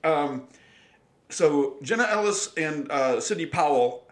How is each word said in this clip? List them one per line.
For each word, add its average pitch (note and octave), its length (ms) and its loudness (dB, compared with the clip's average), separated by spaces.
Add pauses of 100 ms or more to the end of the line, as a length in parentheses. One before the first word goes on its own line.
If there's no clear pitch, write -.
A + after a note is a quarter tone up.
Um, C#3+ 420 0 (840)
so D3 540 2
Jenna A3+ 220 0
Ellis G#3 520 0
and, D3+ 340 -4
uh, C3 300 2
Sidney E3 260 -4
Powell, D3 640 0